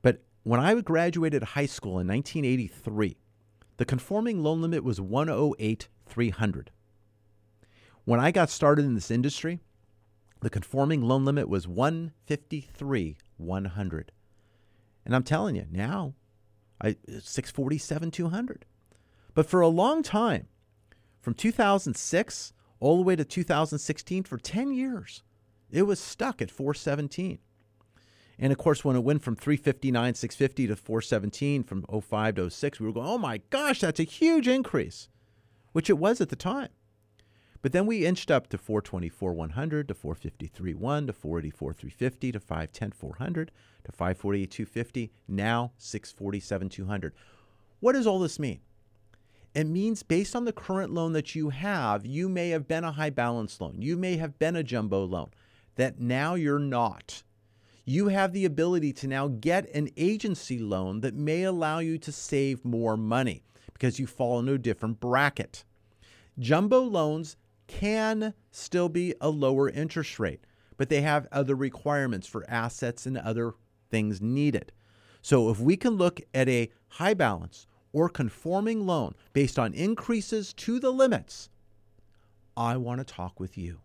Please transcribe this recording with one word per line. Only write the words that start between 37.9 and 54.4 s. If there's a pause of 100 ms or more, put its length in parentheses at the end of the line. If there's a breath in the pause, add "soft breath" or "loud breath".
inched
up
to
four
twenty-four
one
hundred,
to
four
fifty-three
one,
to
four
eighty-four
three
fifty,
to
five
ten
four
hundred, (320 soft breath)
to
five
forty-eight
two
fifty, (160 soft breath)
now
six
forty-seven
two
hundred. (640 soft breath)
What
does
all
this
mean? (920 soft breath)
It
means
based
on
the
current
loan
that
you
have,
you
may
have
been
a
high
balance
loan,
you
may
have
been